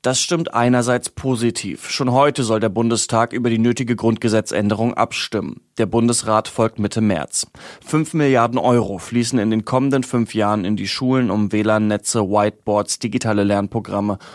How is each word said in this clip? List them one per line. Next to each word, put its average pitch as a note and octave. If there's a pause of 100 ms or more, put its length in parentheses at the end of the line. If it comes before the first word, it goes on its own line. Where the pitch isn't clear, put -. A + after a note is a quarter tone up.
Das E3+
stimmt E3
einerseits B2
positiv. A#2
Schon B2+
heute C#3
soll A2
der A2
Bundestag A2+
über A#2+
die A2+
nötige A#2
Grundgesetzänderung A2
abstimmen. - (160)
Der A2+
Bundesrat A2+
folgt -
Mitte G#2
März. F#2+ (360)
Fünf D#3
Milliarden B2+
Euro G#2+
fließen A#2
in G#2+
den A2
kommenden C3
fünf A#2
Jahren G#2
in G#2
die G2
Schulen, B2+
um G#2
W G#2+
lan-Netze, G#2+
Whiteboards, G#2
digitale G#2
Lernprogramme G2+ (160)